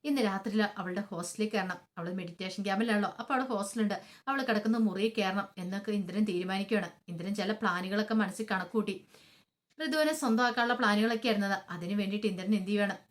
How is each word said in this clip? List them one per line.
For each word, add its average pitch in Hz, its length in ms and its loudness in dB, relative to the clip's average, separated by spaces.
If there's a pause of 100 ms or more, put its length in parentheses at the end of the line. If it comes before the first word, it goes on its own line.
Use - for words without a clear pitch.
ഇന്ന് 285 200 2
രാത്രിയിൽ 202 440 2 (100)
അവളുടെ 185 240 -4
ഹോസ്റ്റലിൽ 202 520 -4
കയറണം. 185 240 -2 (200)
അവൾ 175 160 -6
മെഡിറ്റേഷൻ 185 500 -6
ക്യാമ്പിലാണല്ലോ, 208 560 2
അപ്പോൾ 247 140 -4
അവിടെ 262 140 2
ഹോസ്റ്റലുണ്ട്, 208 540 -2 (260)
അവൾ 269 140 0
കിടക്കുന്ന 220 360 2
മുറിയിൽ 214 400 2
കയറണം 196 300 0 (100)
എന്നൊക്കെ 196 340 -6
ഇന്ദ്രൻ 202 320 0
തീരുമാനിക്കുകയാണ്. 190 680 0 (180)
ഇന്ദ്രൻ 175 280 -6
ചില 202 160 0
പ്ലാനുകളൊക്കെ 202 640 0
മനസ്സിൽ 214 380 2
കണക്കൂട്ടി. 196 540 -2 (760)
ഋതുവിനെ 311 300 2
സ്വന്തമാക്കാനുള്ള 240 600 2
പ്ലാനുകളൊക്കെ 226 540 2
ആയിരുന്നത്. 202 300 2 (120)
അതിന് 175 240 -6
വേണ്ടിയിട്ട് 208 340 -2
ഇന്ദ്രൻ 190 280 0
എന്ത് 185 120 -2
ചെയ്യുകയാണ് 202 300 0 (140)